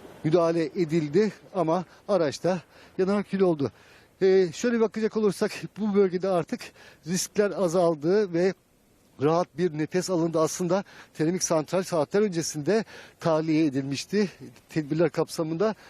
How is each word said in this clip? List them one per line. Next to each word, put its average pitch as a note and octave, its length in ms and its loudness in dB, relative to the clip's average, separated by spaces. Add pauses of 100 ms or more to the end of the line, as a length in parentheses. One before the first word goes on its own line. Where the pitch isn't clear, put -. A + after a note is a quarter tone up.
(240)
müdahale E3 420 2
edildi E3 640 0 (240)
ama E3 300 0 (220)
araçta E3+ 540 0 (360)
yanarak G3 320 -2
kül F#3+ 120 -2
oldu. D3+ 300 2 (500)
E, F#3+ 320 6
şöyle A#3+ 260 0
bakacak A3 380 0
olursak G#3 340 0 (280)
bu G#3 160 -2
bölgede F#3+ 340 2
artık F3+ 320 -2 (460)
riskler F#3+ 440 0
azaldı F3 800 2
ve F3 200 2 (680)
rahat D#3+ 360 0
bir E3 200 -2
nefes E3+ 320 -2
alındı. E3 300 0
Aslında F3+ 440 0 (300)
termik E3+ 300 -2
santral E3+ 400 0
saatler E3+ 380 0
öncesinde E3+ 600 -2 (360)
tahliye D#3+ 460 2
edilmişti C#3 640 -2 (400)
tedbirler D#3 400 0
kapsamında. E3 640 -2 (140)